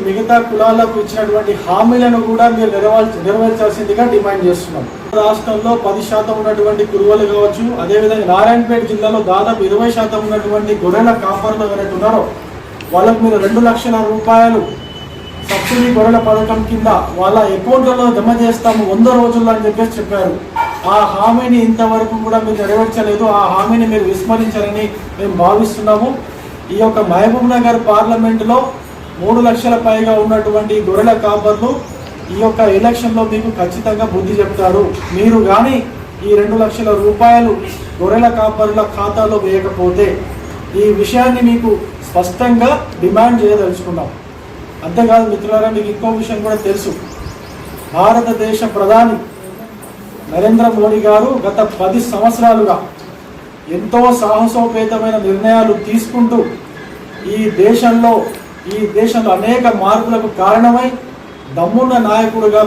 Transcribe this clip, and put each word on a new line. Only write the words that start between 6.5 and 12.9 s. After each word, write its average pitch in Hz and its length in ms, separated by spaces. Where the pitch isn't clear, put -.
కురువలు 208 400
కావచ్చు, 208 320
అదేవిధంగా 214 500
నారాయణపేట 226 500
జిల్లాలో 220 280
దాదాపు 202 360
ఇరవై 226 300
శాతం 214 300
ఉన్నటువంటి 208 460
గొర్రెల 214 280
కాపర్లు 214 440
ఎవరైతే 196 300
ఉన్నారో 208 240